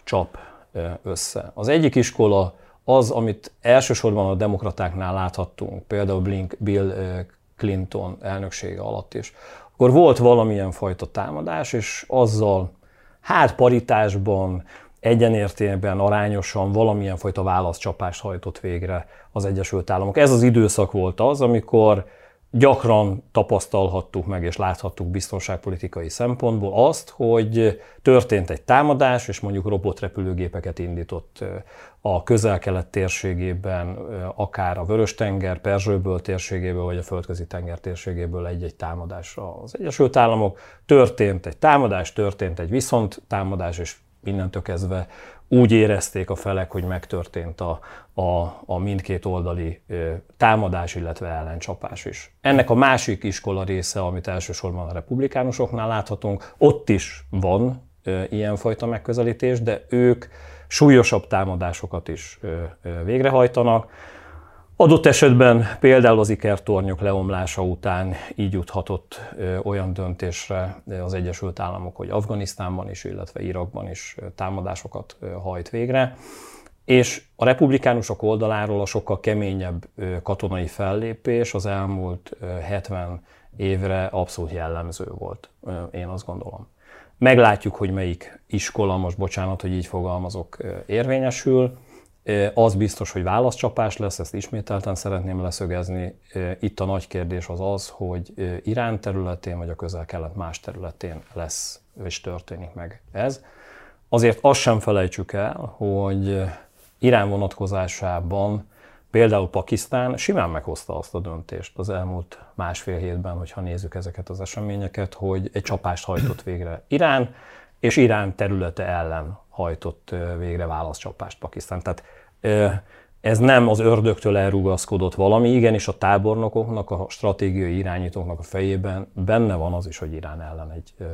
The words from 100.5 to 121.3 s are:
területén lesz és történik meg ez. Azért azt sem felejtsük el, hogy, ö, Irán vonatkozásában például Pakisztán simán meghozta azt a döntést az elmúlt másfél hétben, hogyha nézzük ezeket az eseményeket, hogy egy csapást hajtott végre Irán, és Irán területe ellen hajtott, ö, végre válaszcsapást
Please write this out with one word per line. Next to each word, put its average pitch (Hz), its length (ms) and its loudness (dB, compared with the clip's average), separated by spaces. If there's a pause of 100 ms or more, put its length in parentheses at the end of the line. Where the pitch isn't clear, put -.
területén 87 640 -12 (120)
lesz - 480 -10 (220)
és 87 180 -10
történik 87 520 -12
meg 87 280 -14 (100)
ez. 131 320 -6 (640)
Azért 117 320 4
azt 139 180 6
sem 113 200 4
felejtsük 95 540 -2
el, 107 440 -6
hogy, 98 500 -2
ö, 98 160 0 (560)
Irán 113 300 4
vonatkozásában 98 1400 -4 (440)
például 104 380 4
Pakisztán 123 680 -4
simán 135 320 -2
meghozta 80 480 -8
azt - 180 -12
a 87 40 -4
döntést 87 580 -12
az 101 120 -6
elmúlt 92 500 -6 (140)
másfél 87 440 -6
hétben, 87 400 -6
hogyha 87 240 -10
nézzük 90 340 -8
ezeket 90 340 -10
az 95 120 -10
eseményeket, 101 720 -8
hogy 95 400 -4
egy 101 80 -4
csapást 90 440 -6
hajtott 117 380 -4
végre 87 440 -8
Irán, 139 460 2 (460)
és 120 180 2
Irán 107 380 4
területe 95 480 -2
ellen 82 560 -4 (100)
hajtott, 85 640 -8
ö, 87 260 -6
végre 85 280 -4
válaszcsapást - 760 -10